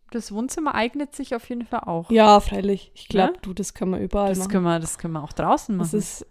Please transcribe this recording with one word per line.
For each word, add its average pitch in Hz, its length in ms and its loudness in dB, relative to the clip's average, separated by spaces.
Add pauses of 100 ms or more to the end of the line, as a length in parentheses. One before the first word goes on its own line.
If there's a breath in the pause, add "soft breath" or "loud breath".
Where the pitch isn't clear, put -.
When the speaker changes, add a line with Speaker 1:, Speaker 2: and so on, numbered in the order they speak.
(100)
Speaker 1:
das 220 220 -10
Wohnzimmer 262 420 -4
eignet 254 400 -4
sich 269 200 -8
auf 233 140 -10
jeden 240 180 -8
Fall 240 140 -6
auch. 170 300 -6
Speaker 2:
Ja, 214 300 10
freilich. 196 540 -2
Ich - 140 -20
glaub, 214 240 2
Speaker 1:
Ne? 359 100 -10
Speaker 2:
du, 185 100 -10
das 185 220 -8
können 185 180 -4
wir 180 80 -4
überall 202 300 0
Speaker 1:
Das 185 80 -2
Speaker 2:
machen. 190 120 -4
Speaker 1:
können 185 140 2
wir, 170 160 0
das 160 180 -8
können 165 140 -8
wir 156 100 -6
auch 147 120 -14
draußen 196 440 0
Speaker 2:
Das 180 100 -2
Speaker 1:
machen. 208 100 -2
Speaker 2:
ist, - 320 -8